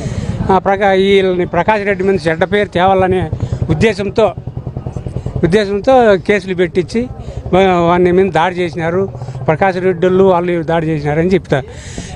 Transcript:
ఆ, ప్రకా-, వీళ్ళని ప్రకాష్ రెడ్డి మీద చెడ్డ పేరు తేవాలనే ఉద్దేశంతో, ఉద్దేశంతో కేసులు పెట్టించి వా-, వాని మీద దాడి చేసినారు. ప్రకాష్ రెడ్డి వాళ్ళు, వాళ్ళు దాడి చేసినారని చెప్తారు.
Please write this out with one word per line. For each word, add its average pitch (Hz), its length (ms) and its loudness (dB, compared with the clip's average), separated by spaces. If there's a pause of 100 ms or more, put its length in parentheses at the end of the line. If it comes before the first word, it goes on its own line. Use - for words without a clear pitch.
(520)
ఆ, 190 60 4
ప్రకా-, 196 380 2
వీళ్ళని 190 500 2
ప్రకాష్ 202 380 0
రెడ్డి 196 200 -2
మీద 190 240 0
చెడ్డ 165 160 0
పేరు 196 240 0
తేవాలనే 185 640 2 (400)
ఉద్దేశంతో, 196 640 0 (1080)
ఉద్దేశంతో 202 760 4 (100)
కేసులు 190 260 0
పెట్టించి 180 540 -2 (460)
వా-, 180 340 4
వాని 180 240 4
మీద 185 200 2
దాడి 170 240 0
చేసినారు. 175 540 -2 (380)
ప్రకాష్ 180 300 2
రెడ్డి 180 300 0
వాళ్ళు, 185 160 4
వాళ్ళు 175 400 2
దాడి 160 240 0
చేసినారని 151 400 0
చెప్తారు. 165 380 0 (500)